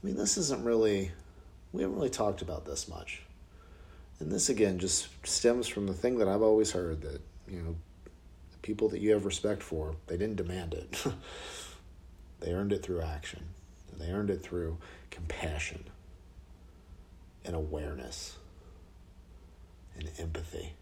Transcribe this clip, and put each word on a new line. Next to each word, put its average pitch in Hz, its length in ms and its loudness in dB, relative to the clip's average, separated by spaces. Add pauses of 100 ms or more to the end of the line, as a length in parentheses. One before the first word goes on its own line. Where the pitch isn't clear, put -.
I 185 40 -4
mean, 196 100 0
this 208 200 2
isn't 139 280 2
really, 107 480 6 (600)
we - 100 0
haven't 95 140 0
really 131 140 2
talked 101 320 2
about 78 240 -6
this - 220 -6
much. - 340 -10 (960)
And 78 100 -2
this, - 180 4
again, 104 300 6
just - 300 2 (180)
stems 120 400 4
from 101 200 -2
the 95 80 0
thing 123 240 2
that 101 100 6
I've 104 140 6
always 110 300 8
heard, 82 300 -2
that, 76 180 -8 (280)
you 90 120 -8
know, 82 160 -4 (760)
the - 60 -20
people 107 320 2
that - 100 -2
you 107 120 6
have 101 120 6
respect 101 380 0
for, 80 340 -2 (100)
they 85 100 -2
didn't 104 200 0
demand 90 380 -4
it. - 360 -8
<laughs> - 40 -4 (1200)
They 85 140 0
earned 101 220 2
it 92 80 -2
through 87 180 -2
action. 80 480 -6 (420)
And - 80 -12
they 85 140 -4
earned 101 160 0
it 90 140 0
through 82 340 -4 (340)
compassion 80 760 -6 (1600)
and 85 100 -2
awareness 76 800 -4 (1600)
and 78 200 -4
empathy. 80 640 -6